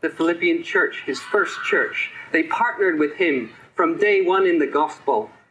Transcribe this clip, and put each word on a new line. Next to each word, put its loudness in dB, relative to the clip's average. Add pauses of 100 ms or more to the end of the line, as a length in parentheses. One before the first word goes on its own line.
the -2
Philippian 0
church, -2
his -6
first -2
church, -2 (220)
they 2
partnered 0
with 0
him 0 (260)
from 0
day 4
one 2
in 4
the 2
gospel -2 (200)